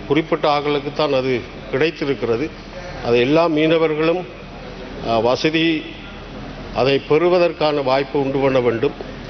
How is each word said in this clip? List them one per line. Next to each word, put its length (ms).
குறிப்பிட்ட 420
ஆட்களுக்குத்தான் 640
அது 280
கிடைத்திருக்கிறது. 760
அது 140
எல்லா 300
மீனவர்களும், 760
அ, 120
வசதி, 600
அதை 220
பெறுவதற்கான 760
வாய்ப்பு 380
உண்டு 180
பண்ண 220
வேண்டும். 360